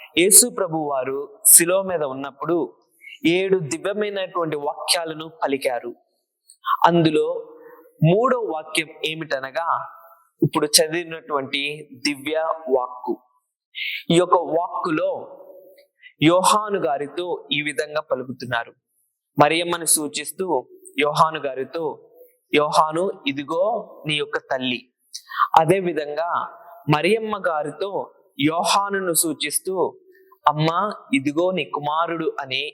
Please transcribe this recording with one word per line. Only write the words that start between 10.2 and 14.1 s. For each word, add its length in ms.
ఇప్పుడు 240
చదివినటువంటి 1200
దివ్య 320
వాక్కు. 520